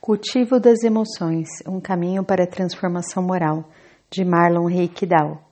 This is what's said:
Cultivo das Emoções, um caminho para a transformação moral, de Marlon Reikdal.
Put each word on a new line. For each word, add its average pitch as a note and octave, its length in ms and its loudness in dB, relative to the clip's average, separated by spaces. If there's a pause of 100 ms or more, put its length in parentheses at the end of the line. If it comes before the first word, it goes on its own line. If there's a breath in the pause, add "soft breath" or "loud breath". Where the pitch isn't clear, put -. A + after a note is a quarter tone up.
Cultivo A#3 540 0
das A3+ 240 6
Emoções, F3+ 640 -2 (180)
um F#3+ 140 -6
caminho F#3 420 -2
para F3+ 220 2
a - 20 2
transformação F3+ 800 -4
moral, D#3+ 440 -2 (400 soft breath)
de F#3 160 -4
Marlon E3+ 420 2
Reikdal. E3+ 840 0